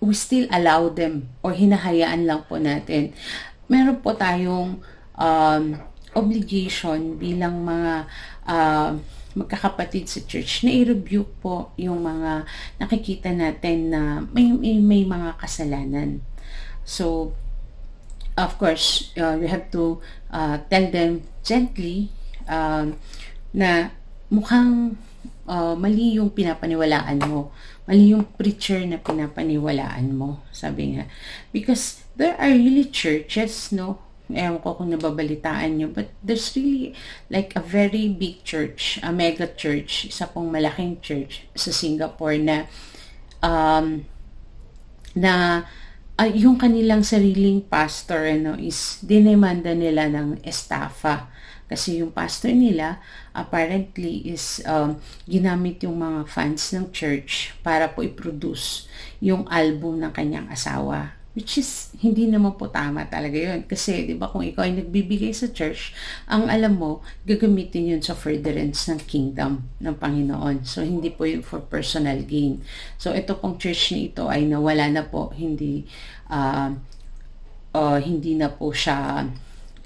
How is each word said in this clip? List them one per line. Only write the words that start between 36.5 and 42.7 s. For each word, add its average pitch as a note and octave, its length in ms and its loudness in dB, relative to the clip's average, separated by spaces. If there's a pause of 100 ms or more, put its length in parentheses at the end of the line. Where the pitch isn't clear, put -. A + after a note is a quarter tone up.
really, C4+ 400 0 (320)
like, F#3+ 240 -2
a - 80 -4
very G3+ 480 2
big F#3 400 -2
church, - 560 -4
a E3+ 80 -2
mega E3+ 320 0
church, D3 640 -4
isa - 160 -8
pong E3+ 240 -6
malaking D#3+ 560 -2
church C#3 480 -6
sa - 160 -4
Singapore D#3 720 -2
na, D3+ 240 2 (800)